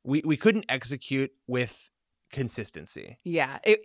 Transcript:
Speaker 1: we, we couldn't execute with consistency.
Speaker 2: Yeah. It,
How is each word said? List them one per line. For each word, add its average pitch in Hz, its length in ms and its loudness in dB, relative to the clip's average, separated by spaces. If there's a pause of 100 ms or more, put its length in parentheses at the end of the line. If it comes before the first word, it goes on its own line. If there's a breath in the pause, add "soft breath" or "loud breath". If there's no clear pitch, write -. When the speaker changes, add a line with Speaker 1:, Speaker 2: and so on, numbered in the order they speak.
Speaker 1:
we, 139 200 2
we 151 140 4
couldn't 214 320 4
execute 135 640 -2 (160)
with 123 420 -2 (420)
consistency. - 920 -8
Speaker 2:
Yeah. 147 400 0
It, 214 220 6